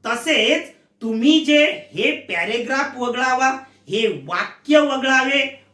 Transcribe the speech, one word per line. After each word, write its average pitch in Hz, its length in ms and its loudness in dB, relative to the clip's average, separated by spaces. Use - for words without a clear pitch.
तसेच 247 640 0
तुम्ही 233 420 2
जे 294 200 4
हे 233 160 0
पॅरेग्राफ 240 880 -4
वगळावा, 254 520 0
हे 196 360 -2
वाक्य 196 540 0
वगळावे 269 840 0